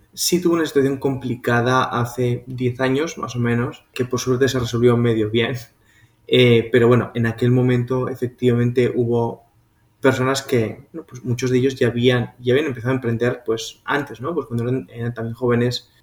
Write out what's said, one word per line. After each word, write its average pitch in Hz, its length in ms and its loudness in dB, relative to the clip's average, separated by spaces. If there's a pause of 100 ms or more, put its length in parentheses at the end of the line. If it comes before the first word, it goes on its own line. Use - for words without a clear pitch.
(140)
sí - 260 0
tuvo 170 140 2
una 160 100 0
situación 139 320 0
complicada 123 880 0
hace 120 640 -2
diez 127 340 -4
años, 135 380 -2
más 120 180 -8
o - 20 -2
menos, 120 540 -2
que 123 140 -4
por 123 140 -4
suerte 127 280 0
se 131 100 -2
resolvió 120 380 2
medio 113 340 2
bien. 117 260 0 (720)
Eh, 120 440 4
pero 117 160 6
bueno, 120 260 4
en 113 120 0
aquel 120 240 0
momento 123 580 2
efectivamente 123 840 0
hubo 117 480 0 (580)
personas 131 400 2
que, 110 520 -2
bueno, 160 140 -14
pues - 180 -18
muchos 123 260 -2
de 127 80 2
ellos 131 160 0
ya 123 140 0
habían, 120 500 2
ya 123 160 2
habían 151 140 2
empezado 123 240 -4
a - 20 0
emprender, 120 500 -2
pues, - 400 -6
antes, 139 360 -4
¿no? 147 120 -6
Pues 160 140 -4
cuando 117 160 -4
eran, 127 280 -4
eran 117 220 -6
también 117 220 -8
jóvenes 120 560 -2 (120)